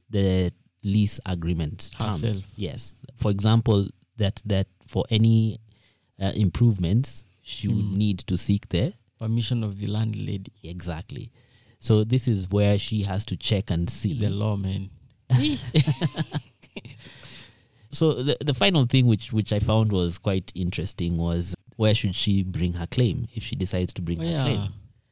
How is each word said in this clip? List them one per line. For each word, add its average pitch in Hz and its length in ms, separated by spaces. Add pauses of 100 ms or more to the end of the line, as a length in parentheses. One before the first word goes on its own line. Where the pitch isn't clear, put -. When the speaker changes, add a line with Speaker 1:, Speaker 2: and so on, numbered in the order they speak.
(100)
Speaker 1:
the 92 420 (320)
lease 101 420
agreement 82 720
terms. 107 240
Speaker 2:
Herself. 101 220 (120)
Speaker 1:
Yes. 87 400 (200)
For - 140
example, 107 580 (300)
that, 98 260
that 98 240 (180)
for - 240
any, 110 480 (600)
uh, 95 160
improvements, 104 880 (180)
she - 260
would 101 160
Speaker 2:
Mm. 95 120
Speaker 1:
need 104 240
to - 160
seek - 320
the 95 260 (240)
Speaker 2:
Permission 113 460
of 101 140
the 104 80
landlady. 104 680 (120)
Speaker 1:
Exactly. 85 680 (480)
So 107 260
this 120 240
is 95 220
where 101 280
she 107 260
has 98 220
to 90 100
check - 340
and 85 180
see. 123 300
Speaker 2:
The 104 120
law, 104 260
man. 98 340 (400)
<laughs> - 0 (2500)
Speaker 1:
So 160 220
the, 131 280
the 139 140
final 180 320
thing 127 200
which, 110 260
which 107 200
I 104 80
found 110 320
was 87 260
quite 95 380
interesting 87 600
was 85 380 (220)
where 107 180
should 98 220
she 98 260
bring 90 300
her 87 160
claim 117 460
if 107 100
she - 100
decides 92 400
to 95 80
bring 85 180
Speaker 2:
Oh, 160 40
Speaker 1:
her 165 60
Speaker 2:
yeah. 85 120
Speaker 1:
claim? 104 260 (440)